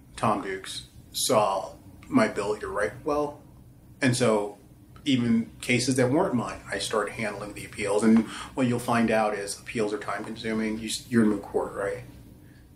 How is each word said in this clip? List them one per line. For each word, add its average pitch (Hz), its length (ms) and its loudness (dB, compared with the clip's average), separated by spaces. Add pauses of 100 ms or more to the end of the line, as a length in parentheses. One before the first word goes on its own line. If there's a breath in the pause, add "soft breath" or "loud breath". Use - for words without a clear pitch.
(160)
Tom 107 260 0
Dukes 95 420 -8 (280)
saw 101 600 2 (340)
my 120 180 4
ability 104 360 -2
to 98 60 -8
write 101 260 -2 (100)
well. 147 360 -2 (640)
And 127 140 4
so 107 420 2 (480)
even 120 460 2 (100)
cases 127 360 2
that 123 120 4
weren't 151 240 2
mine, 98 260 -2 (120)
I 101 80 -4
started 104 340 -2
handling 104 400 -8
the 98 120 -12
appeals. 104 380 -2
And 113 220 8 (300 loud breath)
what 131 120 2
you'll 120 120 2
find 117 320 2
out 107 240 2
is 101 240 -8
appeals 107 340 -4
are 104 60 -4
time 104 260 -8
consuming. 110 540 -4
You, 113 80 -8
s-, - 200 -6
you're 117 160 4
in 104 60 6
moot 101 140 0
court, - 300 -4
right? 98 300 -6 (720 loud breath)